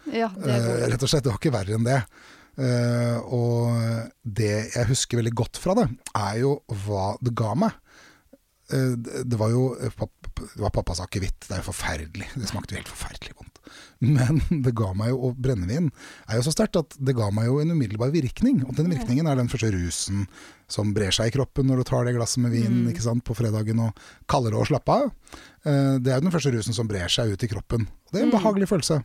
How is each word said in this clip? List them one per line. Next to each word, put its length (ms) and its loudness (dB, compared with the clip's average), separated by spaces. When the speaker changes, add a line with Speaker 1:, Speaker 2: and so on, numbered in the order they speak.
Speaker 1:
Ja, 240 -2
det 160 -10
er 160 2
Speaker 2:
Eh, 80 0
Speaker 1:
godt. 240 0
Speaker 2:
rett 100 -2
og 120 2
slett, 100 2
det 80 0
var 80 -4
ikke 160 2
verre 220 -2
enn 100 2
det. 140 2
Eh, 600 2
og 800 0
det 480 0
jeg 160 2
husker 320 0
veldig 120 0
godt 220 -2
fra 180 -2
det, 140 4
er 260 -2
jo 180 2
hva 380 0
det 120 0
ga 200 0
meg. 180 2
Eh, 260 0
det, 340 -8
det 80 0
var 120 2
jo, 200 2
eh, 100 -4
papp-, 440 -10
det 260 -10
var 100 0
pappas 300 -2
akevitt. 480 -4
Det 80 -4
er 60 -4
jo 100 -8
forferdelig. 640 -6
Det 140 -6
smakte 240 -8
jo 60 -8
helt 100 -16
forferdelig 480 -12
vondt. 80 -18
Men 400 4
<laughs> 140 0
det 100 2
ga 200 0
meg 180 -2
jo, 60 -2
og 120 -4
brennevin 500 0
er 100 0
jo 80 2
så 80 0
sterkt 220 0
at 220 -2
det 180 0
ga 140 0
meg 160 0
jo 140 2
en 140 0
umiddelbar 380 0
virkning. 560 2
Og 80 -6
den 140 2
Speaker 1:
Ja. 80 0
Speaker 2:
virkningen 320 2
er 60 4
den 120 2
første 240 0
rusen 540 -2
som 260 -2
brer 200 0
seg 160 2
i 80 -10
kroppen 280 0
når 160 2
du 20 0
tar 200 0
det 120 0
glasset 220 -2
med 140 2
vin, 320 2
Speaker 1:
Mm. 80 0
Speaker 2:
ikke 100 -4
sant, 220 0
på 100 -4
fredagen 460 0
og 140 0
kaller 220 2
det 100 2
å 60 2
slappe 240 0
av. 200 4
Eh, 340 4
det 140 2
er 80 2
jo 80 2
den 40 2
første 200 2
rusen 220 0
som 140 -2
brer 200 -2
seg 240 2
ut 100 -2
i 60 -2
kroppen. 380 -2
Og 260 -16
det 80 0
er 60 4
en 60 4
Speaker 1:
Mm. 80 6
Speaker 2:
behagelig 280 2
følelse. 360 2